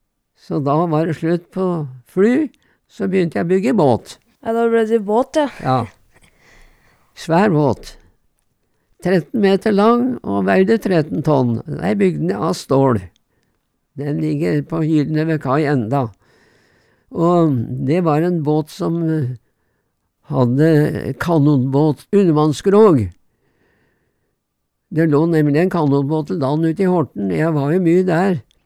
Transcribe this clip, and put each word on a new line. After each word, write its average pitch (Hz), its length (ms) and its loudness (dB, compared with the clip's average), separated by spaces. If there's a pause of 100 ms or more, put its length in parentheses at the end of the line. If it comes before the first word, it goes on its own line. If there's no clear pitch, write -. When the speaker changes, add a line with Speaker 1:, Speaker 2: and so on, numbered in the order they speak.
(420)
Speaker 1:
Så 165 240 -6
da 143 80 0 (160)
var 156 160 0
det 156 140 -6
slutt 170 340 -4
på 185 140 -4 (420)
fly, 247 380 2 (420)
så - 160 -8
begynte 185 320 -2
jeg 196 80 -2
å 165 60 -2
bygge 202 260 0
båt. 135 400 0 (240)
Speaker 2:
Ja, 226 160 -4
da 233 80 0
ble 226 240 2
det 226 160 0
båt, 226 320 -2
ja. 294 140 0 (100)
Speaker 1:
Ja. 131 160 -2 (1400)
Svær 185 400 0
båt. 147 460 -2 (1080)
Tretten 190 400 0
meter 196 320 2
lang 240 380 2 (100)
og 196 240 -2
veide 196 320 2
tretten 170 400 0
tonn. 131 380 0 (100)
Jeg 185 320 -4
bygde 170 300 0
den - 100 -4
av 170 160 -4
stål. 131 460 0 (1000)
Den 147 220 -6
ligger 156 420 -2
på 165 160 -6
hyllene 156 480 0
ved 156 140 -2
kai 143 260 0
enda. 127 380 -2 (1040)
Og 170 420 2 (320)
det 160 220 0
var 151 180 2
en 180 160 -2
båt 151 320 -2
som, 170 300 -4
eh, 156 300 -2 (1000)
hadde 143 880 2
kanonbåt, 147 880 2
undervannsskrog. 165 1000 4 (1800)
Det 160 220 0
lå 143 160 4
nemlig 151 320 2
en 185 100 0
kanonbåt 151 640 0
til 185 80 -4
dagen 147 260 -2
ute 160 160 -2
i 185 80 2
Horten. 180 400 -2
Jeg 165 240 -2
var 147 220 -2
jo 190 80 0
mye 180 240 2
der. 175 340 -2 (240)